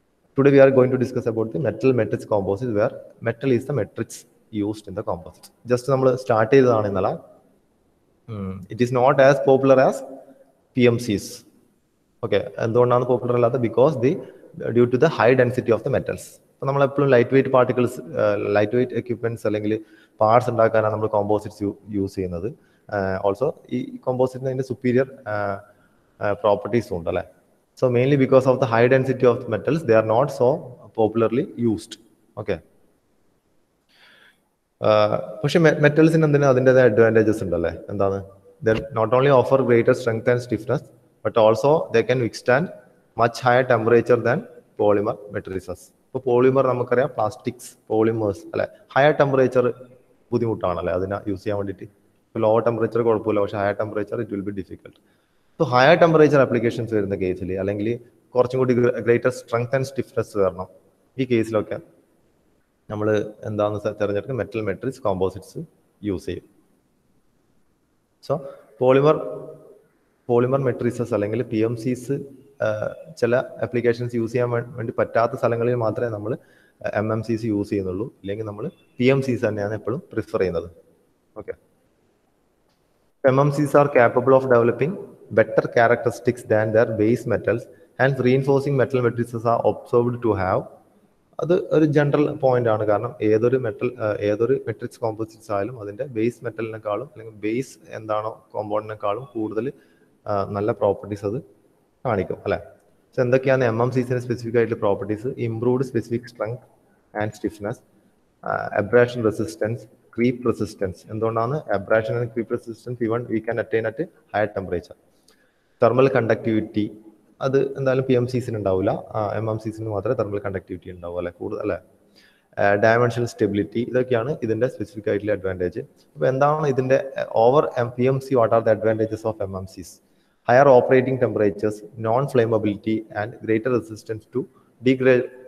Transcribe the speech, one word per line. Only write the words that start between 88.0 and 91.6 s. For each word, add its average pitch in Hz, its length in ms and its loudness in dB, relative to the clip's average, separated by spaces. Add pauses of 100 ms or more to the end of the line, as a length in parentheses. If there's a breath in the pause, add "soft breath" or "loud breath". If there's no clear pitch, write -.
hence 135 160 0
reinforcing 135 640 2
metal 127 180 -2
matrices 120 400 -2
are 117 300 0
observed 120 440 0
to 117 160 -2
have. 98 320 -2 (760)
അത് 160 140 0
ഒരു 156 320 0